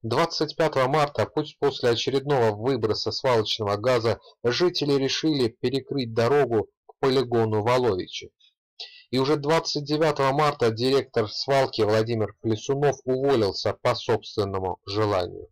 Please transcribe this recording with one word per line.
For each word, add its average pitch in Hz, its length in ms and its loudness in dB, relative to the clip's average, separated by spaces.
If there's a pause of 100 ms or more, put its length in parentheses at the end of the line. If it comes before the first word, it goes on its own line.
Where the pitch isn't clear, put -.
Двадцать 147 520 -2
пятого 143 320 0
марта, 139 380 0
пусть - 320 -8
после 135 320 0
очередного 131 640 0
выброса 110 560 -2
свалочного 107 680 0
газа, 113 420 0 (240)
жители 143 500 0
решили 135 540 0
перекрыть 127 680 -4
дорогу 117 560 2 (160)
к - 140 -20
полигону 117 640 2
Воловича. 113 640 0 (840)
И 127 80 -4
уже 139 200 2
двадцать 147 480 -2
девятого 147 480 0
марта 143 360 2
директор 120 600 0
свалки 135 520 0
Владимир 110 600 0
Плесунов 135 640 0
уволился 127 680 0
по 123 220 0
собственному 98 920 -2
желанию. 98 680 -2